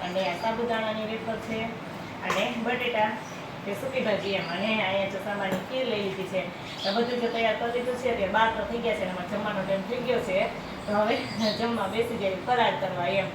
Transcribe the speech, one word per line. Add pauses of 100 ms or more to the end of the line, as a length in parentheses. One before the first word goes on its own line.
અને
આ
સાબુદાણાની
વેફર (100)
છે, (640)
અને (200)
બટેટા (540)
કે
સૂકી
ભાજી
એમ.
અને
અહીંયા
જો
સામાની
ખીર
લઈ
લીધી
છે. (420)
તો
બધું
જો
તૈયાર
કરી
લીધું
છે,
અત્યારે
બાર
તો
થઈ
ગયા
છે,
અને
અમારે
જમવાનો
ટાઈમ
થઈ
ગયો
છે. (480)
તો
હવે (440)
જમવા
બેસી
જાય,
ફરાળ
કરવા (120)
એમ.